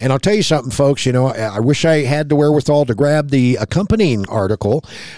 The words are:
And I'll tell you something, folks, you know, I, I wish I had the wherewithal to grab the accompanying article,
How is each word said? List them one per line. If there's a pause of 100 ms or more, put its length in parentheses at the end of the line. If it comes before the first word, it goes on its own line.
And
I'll
tell
you
something,
folks,
you
know,
I,
I
wish
I
had
the
wherewithal
to
grab
the
accompanying
article, (340)